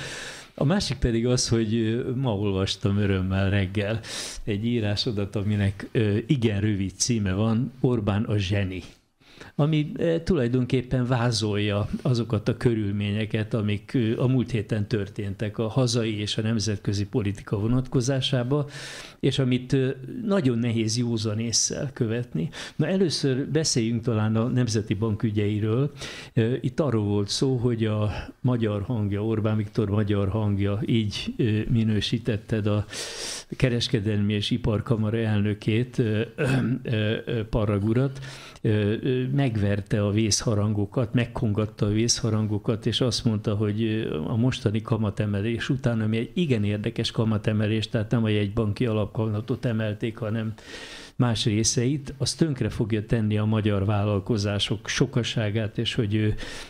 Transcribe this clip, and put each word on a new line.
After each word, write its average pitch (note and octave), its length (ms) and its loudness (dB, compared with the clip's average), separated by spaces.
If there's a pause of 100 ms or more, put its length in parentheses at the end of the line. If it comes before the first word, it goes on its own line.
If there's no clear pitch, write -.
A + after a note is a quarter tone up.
(540)
A - 100 -2
másik D#3 340 2
pedig A#2 300 2
az, B2 220 2
hogy, A2+ 260 4
ö, A#2 400 0
ma B2+ 220 0
olvastam G2+ 600 2
örömmel F#2+ 520 2
reggel G2+ 500 0 (440)
egy G#2 220 -2
írásodat, G#2 680 0
aminek, G#2 560 0
ö, G#2+ 260 2 (100)
igen A2+ 320 2
rövid G2 380 0
címe G#2 360 0
van, A2 460 2
Orbán A2 440 2
a G#2+ 140 0
zseni, F#2+ 440 -2 (760)
ami, D3+ 400 2
eh, E3 260 2
tulajdonképpen B2+ 840 2
vázolja G#2+ 840 0 (140)
azokat A2+ 460 0
a A2+ 100 0
körülményeket, G#2+ 960 0
amik, G#2 400 -2
ö, A#2 280 2
a C3 60 2
múlt B2+ 240 2
héten A#2 360 -2
történtek G2+ 720 -4
a A2+ 100 -2
hazai A2+ 520 0
és G#2+ 180 -4
a A2+ 40 -2
nemzetközi G#2+ 640 -2
politika G2+ 540 -2
vonatkozásába, C3 1080 0 (540)
és C3+ 200 0
amit, B2+ 340 0
ö, C3 160 2 (360)
nagyon C#3+ 320 2
nehéz A2+ 400 2
józan A2+ 420 0
ésszel A#2 540 -2
követni. B2 560 -2 (260)
Na, D3+ 120 0
először C#3+ 600 0
beszéljünk A#2+ 560 0
talán A2 320 2
a A2+ 120 2
Nemzeti A2+ 460 0
Bank G#2 300 0
ügyeiről. G#2+ 680 0 (420)
Ö, A2+ 280 4
itt - 180 -4
arról A2+ 240 2
volt G#2 260 0
szó, C3 260 0
hogy A#2 300 0
a G#2+ 260 0 (300)
Magyar A2+ 400 2
Hangja, G#2 440 -2
Orbán A2 320 2
Viktor G#2+ 320 0
Magyar G2+ 400 2
Hangja, G2+ 560 0
így, A2+ 520 0
ö, G#2+ 220 2 (100)
minősítetted A2 960 0
a G#2 180 2 (720)
Kereskedelmi G#2+ 800 0
és G#2 180 0
Iparkamara A2 640 0
elnökét, A2 840 0
ö, A2 220 2 (140)
ö, D#3 100 -2 (800)
ö, A2 240 -2
Parrag G#2 340 2
urat, B2+ 360 0 (420)
ö, A#2 80 0 (320)
ö, B2+ 220 0 (120)
megverte G#2 720 2
a G#2 60 2
vészharangokat, G#2+ 1000 0
megkongatta A2 720 0
a G#2 40 2
vészharangokat, A2 960 0
és A2+ 160 0
azt B2 240 0
mondta, G#2+ 300 2
hogy, G#2+ 280 0
ö, A2 440 -2
a - 80 -2
mostani A2+ 460 0
kamatemelés G#2+ 880 -2
után, A#2+ 320 0
ami A2 160 0
egy A#2+ 160 -4
igen C3 300 2
érdekes G#2+ 480 -2
kamatemelés, A2 800 0
tehát A2 220 -2
nem A#2 120 2
a A2 60 2
jegybanki G#2 560 0
alapkamatot A2 800 -2
emelték, A2 520 -2
hanem A2 360 -2 (600)
más A#2 300 2
részeit, A#2+ 720 0
az - 160 -2
tönkre C3 360 0
fogja G#2+ 360 -2
tenni G#2+ 320 2
a G#2 80 2
magyar G#2+ 400 2
vállalkozások G#2 1000 0
sokaságát, A2+ 920 0
és A2+ 160 -2
hogy G#2+ 220 0
ő G#2+ 200 2 (340)